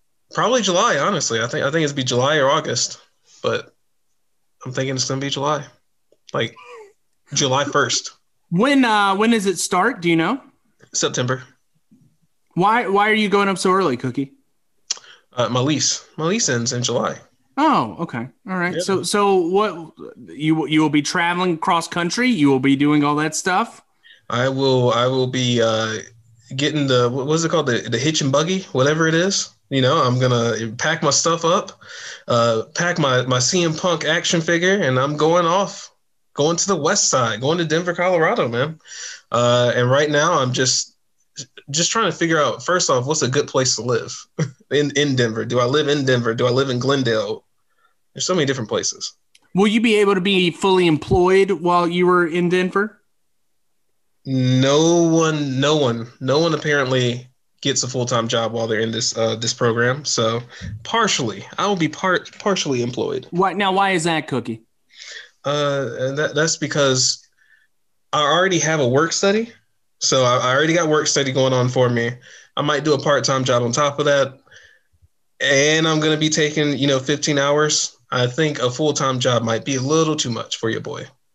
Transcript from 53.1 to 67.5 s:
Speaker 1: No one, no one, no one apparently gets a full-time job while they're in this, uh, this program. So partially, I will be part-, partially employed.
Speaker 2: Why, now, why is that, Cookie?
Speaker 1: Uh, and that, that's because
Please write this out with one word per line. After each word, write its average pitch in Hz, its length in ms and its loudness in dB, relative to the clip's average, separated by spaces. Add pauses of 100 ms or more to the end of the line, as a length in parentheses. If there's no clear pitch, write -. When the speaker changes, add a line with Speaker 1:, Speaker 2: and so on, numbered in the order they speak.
Speaker 1:
No 135 760 4
one, 156 560 0
no 147 180 2
one, 117 300 0 (120)
no 135 200 0
one 165 160 2
apparently 131 720 0 (340)
gets 135 220 -2
a 127 40 -6
full-time 123 400 -2
job 113 260 -2
while 113 120 -4
they're 110 140 -2
in 113 100 -2
this, 113 260 -4
uh, 113 200 -2
this 113 180 -6
program. 120 500 0
So 117 380 -2 (420)
partially, 127 600 -2 (140)
I 185 80 -2
will 202 80 0
be 165 120 0
part-, - 520 -4
partially 160 420 -2
employed. 120 480 -4
Speaker 2:
Why, 180 240 0
now, 196 180 0
why 196 200 2
is 165 140 0
that, 160 240 -2
Cookie? 117 340 -6 (800)
Speaker 1:
Uh, 139 460 -2 (100)
and 135 180 -4
that, 151 160 -2
that's 156 240 0
because 135 720 0 (840)